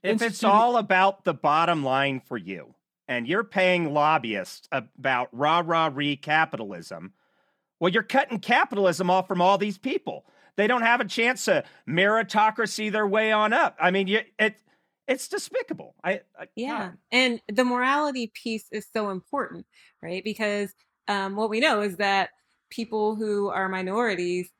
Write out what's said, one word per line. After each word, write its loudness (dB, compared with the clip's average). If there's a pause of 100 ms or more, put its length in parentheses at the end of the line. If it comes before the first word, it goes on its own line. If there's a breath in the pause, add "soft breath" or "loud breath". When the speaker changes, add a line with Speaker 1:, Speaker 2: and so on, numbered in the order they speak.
Speaker 1:
If 0
it's 0
Speaker 2:
instituting 2
Speaker 1:
all 6
about 2
the 0
bottom 2
line 0
for -12
you -12 (340)
and -4
you're 0
paying 2
lobbyists 0
about -2
rah-rah-ree 0
capitalism, -4 (680)
well, 2
you're 2
cutting 0
capitalism 0
off 2
from 0
all 6
these -4
people. -6 (300 soft breath)
They 2
don't 2
have 4
a 0
chance -2
to 4 (260 loud breath)
meritocracy 0
their 0
way 2
on 2
up. 2
I 4
mean, 0
you, 2 (160)
it, 0 (500)
it's -4
despicable. -8
I, -4 (160)
I, -16
Speaker 3:
Yeah. -6
Speaker 1:
God. -18 (140)
Speaker 3:
And 2
the 2
morality 0
piece -8
is -8
so -4
important, -8 (380 soft breath)
right? -8
Because, -4 (320)
um, -2
what -2
we -2
know 2
is -4
that 0 (380)
people -4
who -2
are -2
minorities -2